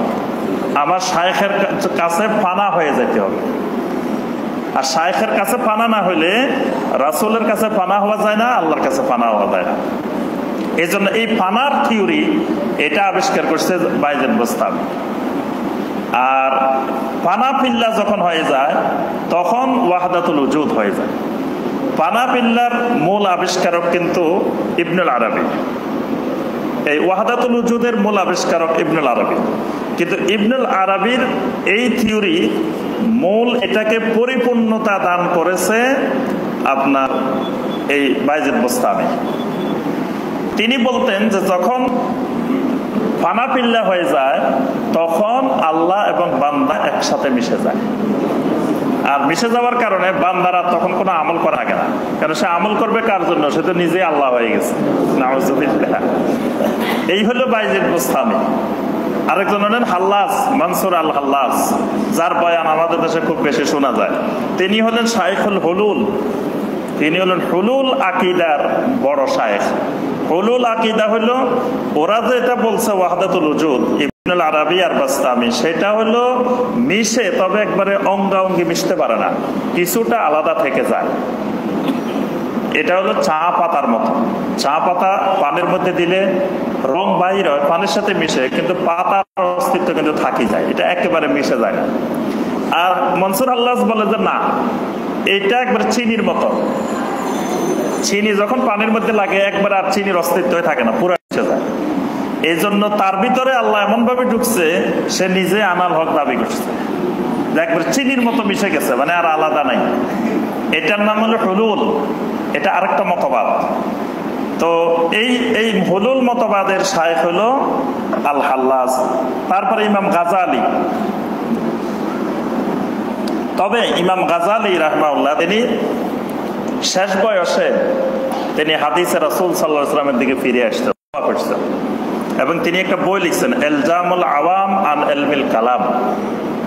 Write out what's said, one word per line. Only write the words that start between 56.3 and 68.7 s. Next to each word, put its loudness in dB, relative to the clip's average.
এই 2
হলো 2
বাইজিদ 0
বোস্তামি। 0
আরেকজন 0
হলেন 2
হাল্লাস, 0
মনসুর 0
আল 0
হাল্লাস, 0
যার 0
বয়ান 2
আমাদের 2
দেশে 0
খুব 0
বেশি 0
শোনা 0
যায়। 0
তিনি 2
হলেন 2
শাইখুল 0
হুলুল। 0
তিনি 0
হলেন 2
হুলুল 0
আকিদার 0